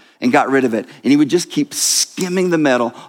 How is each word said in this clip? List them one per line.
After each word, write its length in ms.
and 100
got 200
rid 140
of 100
it. 100
And 80
he 60
would 140
just 180
keep 240
skimming 800
the 80
metal, 340